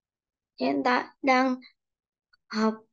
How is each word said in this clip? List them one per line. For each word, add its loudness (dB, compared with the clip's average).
hiện -2
tại 0
đang 2
học -2